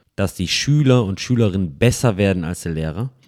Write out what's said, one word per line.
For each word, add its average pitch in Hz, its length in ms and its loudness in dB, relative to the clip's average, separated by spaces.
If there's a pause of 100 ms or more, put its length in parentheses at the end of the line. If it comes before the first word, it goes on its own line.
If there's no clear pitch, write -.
(160)
dass 98 180 -2
die 90 140 -4
Schüler 135 560 4
und 95 160 -4
Schülerinnen 98 580 0
besser 117 400 2
werden 95 260 0
als 87 180 -6
der 85 100 -6
Lehrer 80 380 -6 (180)